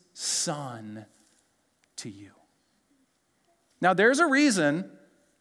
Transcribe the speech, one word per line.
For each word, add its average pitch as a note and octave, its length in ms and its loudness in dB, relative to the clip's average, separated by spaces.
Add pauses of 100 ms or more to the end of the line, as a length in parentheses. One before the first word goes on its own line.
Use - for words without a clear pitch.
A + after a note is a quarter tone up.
(140)
son A#2 920 -8 (920)
to A#2+ 120 -14
you. G2 220 -20 (1500)
Now, F3+ 120 4
there's A#3 260 4
a E4+ 80 4
reason G3 640 2 (520)